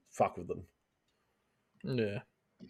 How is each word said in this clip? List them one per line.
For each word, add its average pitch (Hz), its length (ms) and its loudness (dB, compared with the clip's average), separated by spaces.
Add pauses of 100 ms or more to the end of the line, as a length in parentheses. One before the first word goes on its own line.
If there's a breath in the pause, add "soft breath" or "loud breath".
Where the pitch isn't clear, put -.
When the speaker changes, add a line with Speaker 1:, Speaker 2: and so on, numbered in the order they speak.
Speaker 1:
fuck - 280 2
with 90 100 -8
them. 92 180 -6 (1160)
Speaker 2:
Yeah. 120 360 0 (500)